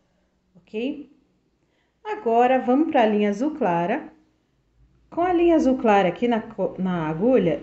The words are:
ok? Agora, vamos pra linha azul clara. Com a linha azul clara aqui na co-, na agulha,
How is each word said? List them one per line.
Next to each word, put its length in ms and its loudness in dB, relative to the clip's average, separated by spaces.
ok? 560 -10
Agora, 560 0
vamos 320 0
pra 140 4
linha 240 0
azul 260 -4
clara. 560 -4
Com 100 -6
a 120 0
linha 220 4
azul 240 2
clara 300 4
aqui 180 -4
na 140 0
co-, 360 -6
na 320 -4
agulha, 540 0